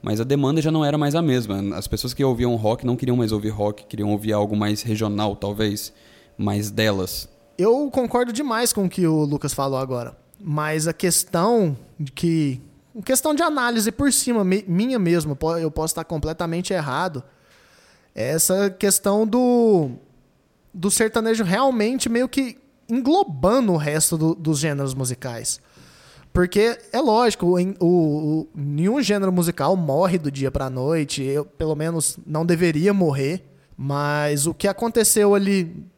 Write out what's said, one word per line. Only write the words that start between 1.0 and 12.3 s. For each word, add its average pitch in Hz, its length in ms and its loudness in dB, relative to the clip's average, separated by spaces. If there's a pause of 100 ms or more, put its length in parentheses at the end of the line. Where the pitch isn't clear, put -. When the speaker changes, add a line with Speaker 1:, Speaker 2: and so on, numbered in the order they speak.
Speaker 1:
a 165 80 0
mesma. 104 520 0
As 90 120 -8
pessoas 123 260 -6
que 139 100 -4
ouviam 123 340 0
rock 110 280 -2
não 123 120 0
queriam 123 200 0
mais 113 160 0
ouvir 107 180 -2
rock, 104 360 -4
queriam 104 240 -4
ouvir 104 220 0
algo 104 220 0
mais 104 280 0
regional, 107 540 -2
talvez, 104 560 -4 (440)
mais 104 340 -2
delas. 101 580 -2 (280)
Speaker 2:
Eu 247 340 2
concordo 247 420 0
demais 240 420 -2
com 202 100 0
o 175 60 0
que 180 160 0
o 156 180 2
Lucas 143 300 -4
falou 135 240 -2
agora, 123 360 -6 (240)
mas 156 500 -4
a 165 40 -4
questão 175 840 0 (200)
de 143 120 -8
que, 156 500 -2 (440)